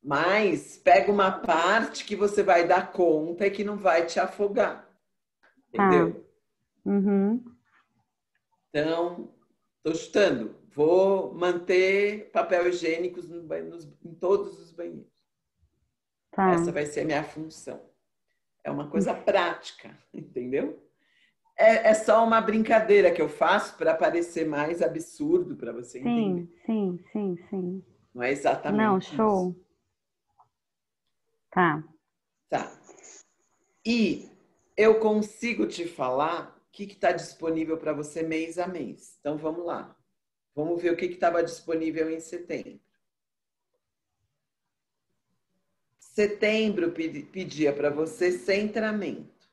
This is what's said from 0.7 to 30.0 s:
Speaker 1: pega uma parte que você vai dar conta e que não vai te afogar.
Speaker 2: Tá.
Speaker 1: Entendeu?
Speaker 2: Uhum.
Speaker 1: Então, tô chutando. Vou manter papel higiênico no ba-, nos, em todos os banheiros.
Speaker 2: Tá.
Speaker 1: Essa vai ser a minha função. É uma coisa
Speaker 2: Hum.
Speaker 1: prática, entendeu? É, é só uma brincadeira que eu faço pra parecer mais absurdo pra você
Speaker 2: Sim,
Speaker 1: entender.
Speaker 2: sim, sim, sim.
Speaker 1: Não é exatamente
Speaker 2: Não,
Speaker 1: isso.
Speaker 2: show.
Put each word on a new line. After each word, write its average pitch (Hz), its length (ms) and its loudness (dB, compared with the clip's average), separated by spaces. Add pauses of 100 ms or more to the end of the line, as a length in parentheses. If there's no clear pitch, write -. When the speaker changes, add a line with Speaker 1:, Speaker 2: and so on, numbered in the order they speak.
Speaker 1:
pega 196 340 6
uma 196 200 4
parte 180 720 0
que 202 100 -6
você 202 280 2
vai 170 240 6
dar 180 240 2
conta 170 560 2
e 196 40 2
que 208 120 -6
não 208 140 -6
vai 170 280 2
te - 140 -4
afogar. 202 680 -2 (880)
Speaker 2:
Tá. 196 140 2
Speaker 1:
Entendeu? 175 380 2 (600)
Speaker 2:
Uhum. 202 580 2 (1300)
Speaker 1:
Então, 165 640 -4 (500)
tô 160 120 -2
chutando. 147 600 0 (160)
Vou 185 600 4
manter 185 1000 0
papel 175 380 0
higiênico 170 540 -4
no 170 200 -16
ba-, 160 180 -8
nos, 165 240 -14 (200)
em 165 80 -16
todos 196 460 -2
os - 120 -20
banheiros. - 400 -14 (1200)
Speaker 2:
Tá. 185 200 2
Speaker 1:
Essa 170 200 2
vai 147 140 -2
ser 147 160 -6
a 147 40 -2
minha 151 180 0
função. - 580 -14 (840)
É 147 80 -8
uma 147 180 -6
coisa 202 220 0
Speaker 2:
Hum. - 120 -8
Speaker 1:
prática, - 760 -2 (160)
entendeu? 143 680 -6 (760)
É, 220 320 6
é 214 40 8
só 220 320 4
uma 226 140 4
brincadeira 214 720 4
que 170 100 0
eu 151 60 2
faço 175 480 0
pra 160 180 2
parecer 165 540 0
mais 156 340 -2
absurdo 160 760 -2
pra 113 160 -10
você 120 280 -14
Speaker 2:
Sim, 233 60 -4
Speaker 1:
entender. 196 580 -2
Speaker 2:
sim, 196 340 -2 (120)
sim, 196 260 -4 (120)
sim. 185 340 -6 (300)
Speaker 1:
Não 123 100 -8
é 127 80 0
exatamente 208 500 0
Speaker 2:
Não, 208 180 2
Speaker 1:
isso. - 160 -10
Speaker 2:
show. 190 400 0 (2000)